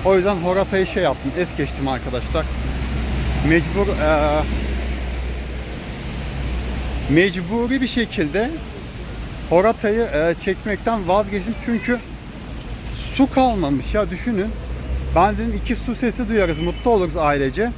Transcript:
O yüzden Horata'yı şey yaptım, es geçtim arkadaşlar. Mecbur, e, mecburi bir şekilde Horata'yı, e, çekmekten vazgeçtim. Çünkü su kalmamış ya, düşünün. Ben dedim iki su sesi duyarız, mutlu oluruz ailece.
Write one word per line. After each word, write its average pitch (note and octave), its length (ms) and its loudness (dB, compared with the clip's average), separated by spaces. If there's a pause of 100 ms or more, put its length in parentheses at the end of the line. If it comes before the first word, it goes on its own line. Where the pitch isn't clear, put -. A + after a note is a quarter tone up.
O F#3+ 120 6
yüzden F#3+ 200 4
Horata'yı F#3 500 2
şey F#3+ 160 0
yaptım, C#3 360 0
es F3 180 -2
geçtim C#3 320 -2
arkadaşlar. B2+ 580 -2 (1000)
Mecbur, E3+ 400 4
e, D3+ 520 4 (2750)
mecburi G3 720 2
bir B3+ 60 2
şekilde G#3 640 0 (1000)
Horata'yı, G#3+ 520 4
e, D#3+ 320 2 (100)
çekmekten G3+ 640 -2
vazgeçtim. G3+ 460 2 (100)
Çünkü A#3 340 0 (1160)
su C#4 160 4
kalmamış F#3+ 640 2
ya, G3+ 160 0
düşünün. G#3+ 400 -2 (640)
Ben G3 200 6
dedim A3 280 -2
iki A3+ 140 -2
su - 180 -4
sesi A#3 340 -2
duyarız, F3+ 320 2
mutlu F3 300 0
oluruz F3+ 260 2
ailece. D3 600 2